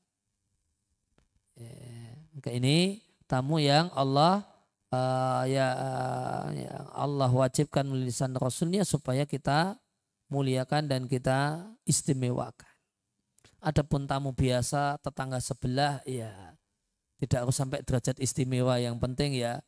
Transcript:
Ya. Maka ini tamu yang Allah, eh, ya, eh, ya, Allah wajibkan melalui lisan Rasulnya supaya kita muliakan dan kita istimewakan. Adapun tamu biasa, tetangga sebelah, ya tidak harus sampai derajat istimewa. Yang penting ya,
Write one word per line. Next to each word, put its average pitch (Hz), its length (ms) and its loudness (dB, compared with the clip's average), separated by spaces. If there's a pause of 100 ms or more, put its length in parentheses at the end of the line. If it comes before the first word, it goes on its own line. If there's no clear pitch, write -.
(1600)
Ya. 120 400 -18 (420)
Maka 131 160 -6
ini 156 480 4 (260)
tamu 143 380 2
yang 147 320 6
Allah, 147 480 4 (480)
eh, 131 640 0
ya, 131 160 4
eh, 131 960 -4
ya, - 80 -12 (160)
Allah 135 400 0
wajibkan 135 560 2
melalui 127 240 -2
lisan 131 240 -2
Rasulnya 165 480 0
supaya 139 400 0
kita 147 560 0 (480)
muliakan 139 640 0
dan 127 160 -2
kita 139 560 0 (240)
istimewakan. 127 880 -2 (880)
Adapun 147 400 2
tamu 139 300 -2
biasa, 139 680 0
tetangga 131 400 -6
sebelah, 135 640 0
ya 101 480 -8 (640)
tidak 123 300 0
harus 135 100 2
sampai 139 240 -2
derajat 135 400 -2
istimewa. 127 560 0
Yang 120 240 -2
penting 127 300 -2 (100)
ya, 117 260 -4